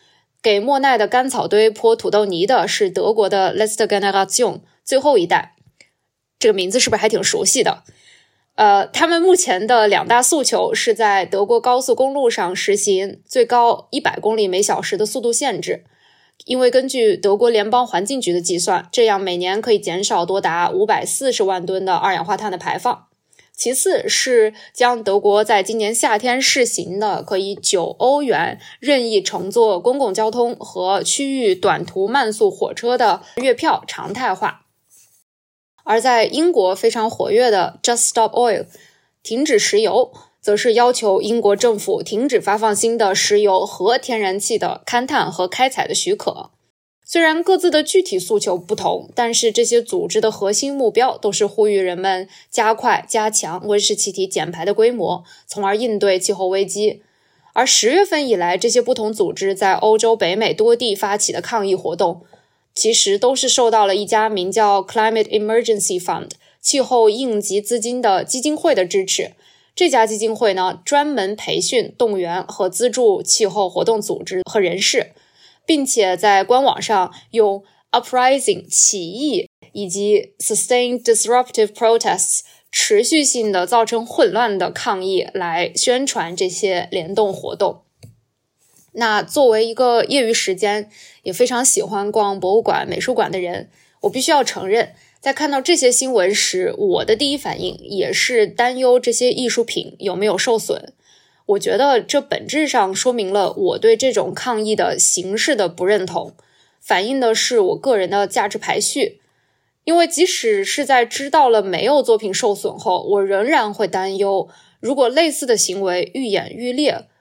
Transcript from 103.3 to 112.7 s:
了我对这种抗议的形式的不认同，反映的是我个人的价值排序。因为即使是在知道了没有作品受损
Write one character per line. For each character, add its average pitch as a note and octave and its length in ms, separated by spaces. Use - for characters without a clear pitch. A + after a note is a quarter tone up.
了 G3 200
我 F#3 260
对 A3+ 200
这 B3+ 160
种 F#3+ 200
抗 A3 300
议 G#3+ 120
的 F3+ 220
形 F#3 400
式 C#4 180
的 G3+ 120
不 F3 180
认 G3 200
同， - 280
反 G3 260
映 C4+ 140
的 A3+ 160
是 A#3 240
我 F3+ 180
个 B3 200
人 F3+ 120
的 G3+ 180
价 G3+ 200
值 G#3 100
排 - 220
序。 - 420
因 E4 140
为 E4+ 80
即 E4 200
使 G#3+ 380
是 C4+ 220
在 B3 200
知 C#4 240
道 C#4+ 200
了 A3 120
没 F#3 220
有 C4+ 200
作 A3 140
品 G#3 160
受 G#3 200
损 - 240